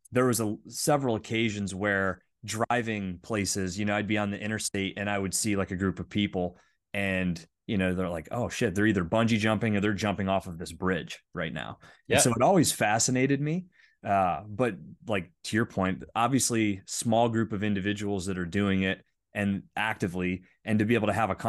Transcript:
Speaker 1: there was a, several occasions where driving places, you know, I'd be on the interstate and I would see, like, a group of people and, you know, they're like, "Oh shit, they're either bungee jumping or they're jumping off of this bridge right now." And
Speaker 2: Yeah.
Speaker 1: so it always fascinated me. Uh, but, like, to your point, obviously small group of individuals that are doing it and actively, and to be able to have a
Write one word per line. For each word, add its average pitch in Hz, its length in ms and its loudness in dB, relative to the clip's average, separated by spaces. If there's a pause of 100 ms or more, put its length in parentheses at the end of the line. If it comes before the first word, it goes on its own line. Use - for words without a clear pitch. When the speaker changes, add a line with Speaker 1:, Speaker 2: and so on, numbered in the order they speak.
(100)
Speaker 1:
there 123 140 2
was 120 140 2
a, 107 160 -2 (120)
several 135 480 0
occasions 104 580 -2
where 95 480 0 (240)
driving 107 800 -2
places, 98 560 -2
you 107 60 -2
know, 104 100 0
I'd 104 120 0
be 107 120 0
on 101 120 0
the 101 80 -6
interstate 104 580 -4
and 104 120 -2
I 101 80 0
would 95 160 -2
see, 107 220 0
like, 95 160 -2
a 98 40 -4
group 92 240 0
of 90 80 -8
people 92 500 -2 (360)
and, 92 500 -2 (220)
you 113 120 -2
know, 92 180 2
they're 87 220 -2
like, 80 120 -10
"Oh 117 200 -4
shit, 107 260 -2
they're 104 180 4
either 92 120 2
bungee 113 340 2
jumping 110 360 2
or 101 40 2
they're 104 140 2 (120)
jumping 98 240 0
off 95 180 0
of 85 120 -10
this 90 140 -10
bridge 85 460 -2 (140)
right 82 200 -6
now." 58 260 -10 (300)
And 120 80 4
Speaker 2:
Yeah. - 20 6
Speaker 1:
so 131 120 4
it 113 120 0
always 160 280 6
fascinated 127 680 2
me. 160 240 -2 (400)
Uh, 92 400 2
but, 107 300 -2 (320)
like, 98 240 -2 (140)
to - 100 -2
your 113 100 4
point, 92 380 -2 (100)
obviously 113 720 2
small 117 440 2
group 113 240 0
of 101 100 -2
individuals 101 640 -2
that 95 120 -4
are 90 80 -2
doing 98 380 2
it 95 200 -2 (300)
and 101 300 0 (120)
actively, 92 680 -2 (200)
and 110 160 0
to 107 60 2
be 110 80 2
able 107 140 2
to 104 60 2
have 104 180 0
a 92 40 -4 (140)